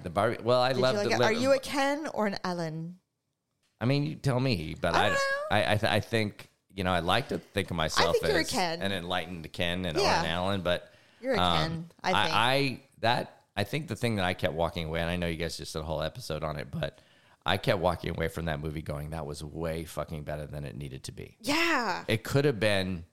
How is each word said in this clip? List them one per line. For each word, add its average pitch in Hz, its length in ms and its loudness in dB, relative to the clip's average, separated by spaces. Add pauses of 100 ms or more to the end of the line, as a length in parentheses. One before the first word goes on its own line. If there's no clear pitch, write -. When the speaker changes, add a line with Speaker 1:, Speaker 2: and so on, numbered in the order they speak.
Speaker 1:
the 87 80 -6
Barbie. 101 320 2
Well, 123 180 4
I 123 100 4
Speaker 2:
Did 127 80 2
you 127 40 4
Speaker 1:
loved 131 160 4
Speaker 2:
like 208 100 0
Speaker 1:
the 220 60 4
Speaker 2:
it? - 60 2
Speaker 1:
li- - 60 6
Speaker 2:
Are 220 60 4
you 254 200 2
a 262 80 6
Ken 285 540 0
or 208 120 0
an 196 180 -2
Ellen? 170 520 -4 (880)
Speaker 1:
I - 20 -2
mean, 143 220 4
you 156 80 -4
tell 127 260 0
me, 82 400 0
but 82 140 2
Speaker 2:
I 82 40 6
Speaker 1:
I, 90 100 6
Speaker 2:
don't - 40 2
know. 554 60 2 (320)
Speaker 1:
I, 104 220 4
I, 107 40 4
th-, 107 160 2
I - 80 4
think, - 480 -2 (260)
you 95 100 -4
know, 92 80 4
I 87 80 4
like 95 280 2
to 175 100 -2
think - 320 -4
of 85 60 -2
myself - 340 2
Speaker 2:
I - 20 2
think 466 160 0
you're 403 100 2
a - 20 2
Speaker 1:
as - 100 -4
Speaker 2:
Ken. 170 300 -2
Speaker 1:
an 98 120 0
enlightened 87 600 -4
Ken 90 320 0
and 80 140 0
Speaker 2:
Yeah. 190 220 2
Speaker 1:
Owen 80 100 0
Allen, 92 320 0
but, 87 280 0 (300)
Speaker 2:
You're 247 140 -2
a 208 60 2
Speaker 1:
um, 156 180 4 (100)
Speaker 2:
Ken, 165 220 -6 (140)
I 185 80 2
Speaker 1:
I, 202 120 4
Speaker 2:
think. - 120 0
Speaker 1:
I, 131 440 2 (200)
that, 117 360 0 (200)
I 104 80 0
think 147 240 -4
the 110 80 -4
thing 117 200 0
that 92 80 2
I 90 100 2
kept 78 200 0
walking 82 320 0
away, 82 160 -2
and 85 80 0
I 90 60 -2
know 87 100 -2
you 82 100 -2
guys 82 220 -4
just - 160 -10
did 80 60 -4
a - 20 -6
whole 76 180 -2
episode 78 440 -4
on 76 140 -4
it, 64 120 -8
but 73 300 -6 (440)
I 95 140 2
kept 110 220 2
walking 85 300 0
away 82 180 -2
from 82 180 -6
that 76 140 -2
movie 78 220 -6
going, 73 280 -8
"That 80 160 -6
was 76 180 -10
way 80 400 -6
fucking 73 380 -8
better 73 240 -8
than 73 180 -10
it 67 120 -10
needed 71 280 -10
to - 80 -10
be." - 280 -14
Speaker 2:
Yeah. 254 680 0
Speaker 1:
It 110 140 2
could 139 220 2
have 123 160 2
been 95 520 2